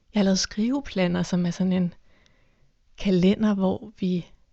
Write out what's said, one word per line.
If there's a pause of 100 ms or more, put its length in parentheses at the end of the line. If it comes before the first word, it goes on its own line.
(140)
Jeg
har
lavet
skriveplaner,
som
er
sådan
en (1040)
kalender,
hvor
vi (260)